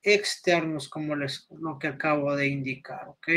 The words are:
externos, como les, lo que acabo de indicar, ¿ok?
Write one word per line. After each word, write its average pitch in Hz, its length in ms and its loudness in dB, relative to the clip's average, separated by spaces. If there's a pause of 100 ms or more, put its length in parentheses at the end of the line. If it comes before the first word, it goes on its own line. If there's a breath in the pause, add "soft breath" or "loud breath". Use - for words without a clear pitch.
externos, 170 840 2
como 151 260 -4
les, 139 360 -4
lo 156 280 -8
que 156 100 -4
acabo 143 460 2
de 139 140 2
indicar, 139 600 -6
¿ok? - 280 -12